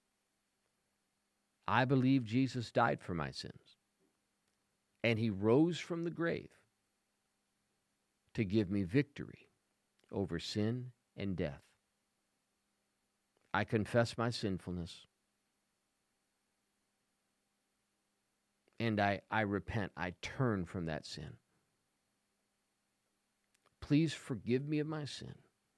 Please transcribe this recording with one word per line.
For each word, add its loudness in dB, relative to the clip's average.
I 6
believe 4
Jesus 0
died 2
for -6
my -2
sins, -14
and 2
he 0
rose 4
from -6
the -2
grave -4
to 0
give 2
me 2
victory -4
over -2
sin -4
and -4
death. -4
I 2
confess 2
my 0
sinfulness, -4
and 0
I, 2
I 2
repent. -2
I -4
turn 0
from -6
that -6
sin. -12
Please 4
forgive -2
me 0
of -2
my -6
sin. -12